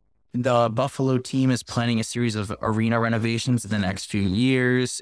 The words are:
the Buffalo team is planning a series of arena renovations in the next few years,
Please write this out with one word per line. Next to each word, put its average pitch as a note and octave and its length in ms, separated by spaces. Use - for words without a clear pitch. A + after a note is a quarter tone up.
the A#2+ 360
Buffalo C3 480
team C3 320
is B2 140
planning A#2 360
a A2 40
series A#2+ 320
of G#2 260
arena A2+ 380
renovations A#2 640
in G2 60
the G#2 80
next F#2 260
few G2+ 160
years, B2+ 800